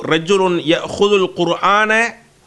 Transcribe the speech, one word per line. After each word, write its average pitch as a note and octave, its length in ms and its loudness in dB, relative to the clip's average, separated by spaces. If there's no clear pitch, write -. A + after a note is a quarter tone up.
رَجُلٌ F3 520 0
يَأْخُذُ D#3+ 520 -2
الْقُرْآنَ F#3+ 920 0